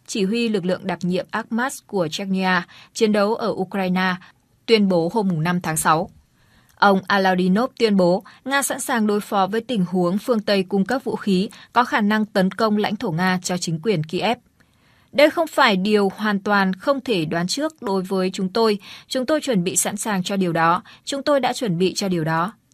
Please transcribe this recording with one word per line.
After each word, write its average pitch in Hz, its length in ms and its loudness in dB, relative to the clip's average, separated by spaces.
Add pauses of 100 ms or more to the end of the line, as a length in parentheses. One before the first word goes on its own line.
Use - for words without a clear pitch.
chỉ 214 160 -2
huy 233 260 0
lực 196 160 -2
lượng 185 220 -2
đặc 170 140 -4
nhiệm 175 300 -2
Akhmat 233 420 -4 (140)
của 180 200 -2
Chechnya, 185 600 -2 (260)
chiến 214 180 2
đấu 208 240 2
ở 214 140 -4
Ukraine, 185 680 -2 (500)
tuyên 208 220 4
bố 175 260 2
hôm 190 300 0
năm 180 180 0
tháng 160 160 -4
sáu. 165 320 2 (680)
Ông 196 320 4
Aladinov 190 720 2
tuyên 214 180 4
bố 185 260 4 (220)
Nga 277 160 0
sẵn 269 180 -4
sàng 233 280 0
đối 208 140 0
phó 196 260 0
với 214 140 -4
tình 214 240 0
huống 180 320 0
phương 226 220 -2
Tây 202 240 0
cung 190 220 0
cấp 269 180 -2
vũ 214 120 -4
khí 196 340 0 (240)
có 240 120 4
khả 247 160 0
năng 214 240 2
tấn 190 260 2
công 214 260 0
lãnh 214 180 -2
thổ 208 160 -4
Nga 180 320 0
cho 180 140 -4
chính 165 240 -4
quyền 185 220 0
Kiev. 180 340 -2 (760)
"Đây 294 180 6
không 320 180 -2
phải 247 280 2
điều 196 400 2
hoàn 208 240 -2
toàn 196 340 0
không 277 280 -2
thể 185 240 -2
đoán 170 220 -4
trước 302 340 -6
đối 190 200 -2
với 185 320 -2
chúng 185 160 -4
tôi. 214 300 0 (280)
Chúng 262 180 -4
tôi 302 160 0
chuẩn 208 220 0
bị 180 120 -4
sẵn 202 220 -2
sàng 196 260 -4
cho 202 120 -4
điều 180 180 0
đó. 165 300 2 (220)
Chúng 277 180 -6
tôi 285 160 2
đã 247 140 0
chuẩn 190 240 -2
bị 185 160 0
cho 202 140 -4
điều 175 160 -2
đó", 160 300 -2 (200)